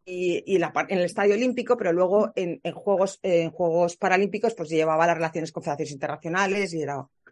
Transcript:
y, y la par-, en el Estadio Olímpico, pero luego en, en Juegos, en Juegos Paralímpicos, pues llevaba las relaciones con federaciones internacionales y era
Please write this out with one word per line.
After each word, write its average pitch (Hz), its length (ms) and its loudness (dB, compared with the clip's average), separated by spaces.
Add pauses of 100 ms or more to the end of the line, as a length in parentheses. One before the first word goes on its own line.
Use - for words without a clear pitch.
y, 180 420 -2
y 190 120 2
la 160 140 0
par-, 151 180 0
en 190 80 0
el 175 80 2
Estadio 202 280 2
Olímpico, 247 440 0
pero 185 140 0
luego 185 440 2
en, 175 260 -4
en 170 120 -6
Juegos, 190 480 0
en 170 280 2
Juegos 170 460 0
Paralímpicos, 202 580 0
pues 156 140 -10
llevaba 160 380 2
las 170 100 4
relaciones 165 340 -4
con - 120 -10
federaciones 147 300 -6
internacionales 170 840 -2
y 160 80 -4
era 139 220 -6 (280)